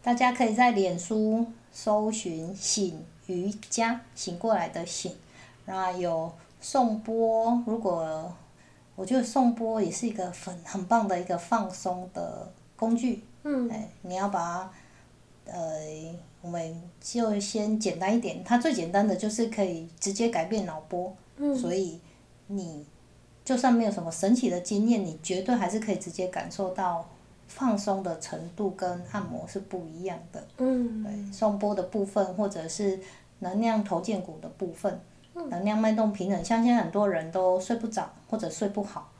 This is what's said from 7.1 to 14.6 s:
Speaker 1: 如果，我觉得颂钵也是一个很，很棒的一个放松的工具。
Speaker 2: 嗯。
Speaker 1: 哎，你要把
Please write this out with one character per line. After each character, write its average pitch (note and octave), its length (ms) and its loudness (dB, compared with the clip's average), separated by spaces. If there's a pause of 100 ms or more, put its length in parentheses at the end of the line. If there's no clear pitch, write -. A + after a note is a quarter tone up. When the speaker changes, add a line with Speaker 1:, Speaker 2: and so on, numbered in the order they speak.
Speaker 1:
如 A3 120 0
果， E3 540 -2 (640)
我 F#3+ 100 -8
觉 B3 120 2
得 B3 60 4
颂 A#3+ 320 4
钵 A3 280 0
也 E3+ 80 0
是 A#3 160 -4
一 G#3 60 -2
个 F3+ 180 -4
很， F3+ 340 -12
很 F#3+ 200 -6
棒 A3 240 4
的 F3+ 120 2
一 F3+ 40 -4
个 F3 120 -2
放 G#3 320 0
松 F3+ 460 -6
的 - 340 -8 (280)
工 A3+ 180 2
具。 A#3 300 0 (180)
Speaker 2:
嗯。 C4 260 0
Speaker 1:
哎， G#3+ 200 -6 (140)
你 F3+ 120 -8
要 G3 140 0
把 F3+ 420 -2 (760)